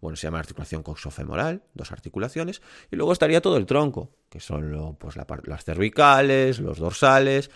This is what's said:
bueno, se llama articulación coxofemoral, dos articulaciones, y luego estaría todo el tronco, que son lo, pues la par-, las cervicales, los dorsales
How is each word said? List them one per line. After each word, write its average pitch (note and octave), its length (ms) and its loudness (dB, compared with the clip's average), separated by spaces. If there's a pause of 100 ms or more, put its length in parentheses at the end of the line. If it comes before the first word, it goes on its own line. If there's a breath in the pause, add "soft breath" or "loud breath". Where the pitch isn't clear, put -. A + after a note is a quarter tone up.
bueno, D#2+ 140 -10
se D#2+ 140 -10
llama E2 100 -6
articulación D#2+ 460 -10
coxofemoral, D#2 800 -8 (100)
dos - 160 -14
articulaciones, D#3 720 -8 (300 loud breath)
y - 20 -6
luego D#3 180 2
estaría E3 300 4
todo F#3 140 4
el G2+ 100 2
tronco, C#3+ 480 0 (160)
que - 80 -18
son D2+ 320 -6
lo, D2+ 300 -8
pues - 160 -14
la C#2 100 -12
par-, D2 220 -12
las - 160 -12
cervicales, C3+ 960 4
los - 180 -6
dorsales C3+ 760 2